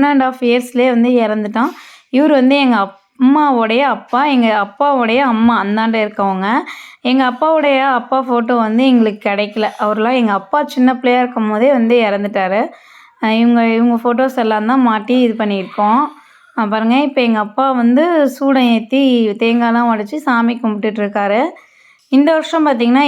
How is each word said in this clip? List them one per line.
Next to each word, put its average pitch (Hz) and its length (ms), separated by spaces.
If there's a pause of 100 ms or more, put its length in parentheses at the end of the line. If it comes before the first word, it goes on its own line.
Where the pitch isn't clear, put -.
and 285 180
half 254 200
இயர்ஸ்லயே 247 480
வந்து 240 260
இறந்துட்டான். 220 560 (380)
இவர் 294 220
வந்து 269 260
எங்க 254 200 (420)
அம்மாவோடைய 262 680
அப்பா, 240 380
எங்க 254 220 (100)
அப்பாவோடைய 240 640
அம்மா, 233 360
அந்தாண்ட 220 400
இருக்கவங்க. 196 480 (540)
எங்க 262 240
அப்பாவுடைய 294 540 (120)
அப்பா 247 280
ஃபோட்டோ 240 380
வந்து 226 280
எங்களுக்கு 226 360
கிடைக்கல. 208 460 (120)
அவர்லாம் 214 380
எங்க 226 140
அப்பா 196 360
சின்ன 254 260
பிள்ளையா 247 260
இருக்கும் 240 300
போதே 214 220
வந்து 240 300
இறந்துட்டாரு. 202 600 (600)
அஹ், 220 140
இவங்க, 233 260 (120)
இவங்க 233 220
ஃபோட்டோஸ் 247 420
எல்லாம் 220 300
தான் 262 120
மாட்டி 226 420
இது 226 140
பண்ணியிருக்கோம். 208 640 (560)
அஹ், 214 120
பாருங்க, 220 320
இப்ப 277 200
எங்க 233 180
அப்பா 240 320
வந்து 247 340 (240)
சூடம் 269 400
ஏத்தி 233 340 (340)
தேங்காய்லாம் 233 540
உடைச்சு 214 280
சாமி 233 360
கும்பிட்டுட்டு 214 460
இருக்காரு. 202 400 (680)
இந்த 277 200
வருஷம் 311 360
பாத்தீங்கன்னா, 247 400